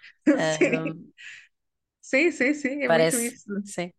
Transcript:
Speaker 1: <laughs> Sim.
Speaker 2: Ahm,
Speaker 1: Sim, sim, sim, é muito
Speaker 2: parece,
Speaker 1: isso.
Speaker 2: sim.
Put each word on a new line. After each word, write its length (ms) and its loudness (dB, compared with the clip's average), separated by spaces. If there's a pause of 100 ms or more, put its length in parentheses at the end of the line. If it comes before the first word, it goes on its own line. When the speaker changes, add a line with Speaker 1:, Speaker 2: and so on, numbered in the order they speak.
(260)
Speaker 1:
<laughs> 320 2
Sim. 340 0
Speaker 2:
Ahm, 200 -18 (880)
Speaker 1:
Sim, 320 2
sim, 220 0
sim, 280 -4
é 60 0
muito 280 4
Speaker 2:
parece, 40 -2
Speaker 1:
isso. 300 -8 (140)
Speaker 2:
sim. 340 -8